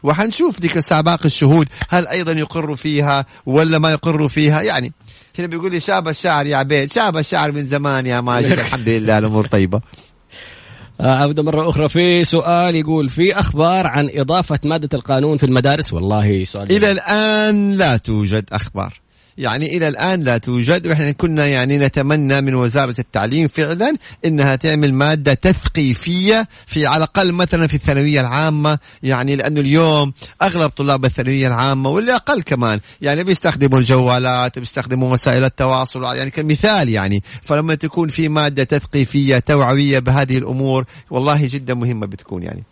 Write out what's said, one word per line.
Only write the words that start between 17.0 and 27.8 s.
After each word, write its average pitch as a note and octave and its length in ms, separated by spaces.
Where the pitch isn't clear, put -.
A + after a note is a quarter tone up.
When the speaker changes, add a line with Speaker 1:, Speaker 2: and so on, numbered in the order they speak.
Speaker 1:
لا D3 200
توجد G#2 540
أخبار. - 500
يعني C3+ 400
إلى D#3+ 100
الآن E3 360
لا B2 140
توجد، B2+ 500
وإحنا D3+ 240
كنا D#3 360
يعني C#3 300
نتمنى C#3 640
من C3+ 140
وزارة B2 440
التعليم B2 480
فعلا F3 500
إنها C#3+ 300
تعمل D3+ 380
مادة C#3+ 400
تثقيفية F#3 1120
في، D3+ 180
على C#3+ 120
الأقل F3 340
مثلا E3+ 360
في D3 60
الثانوية C#3+ 480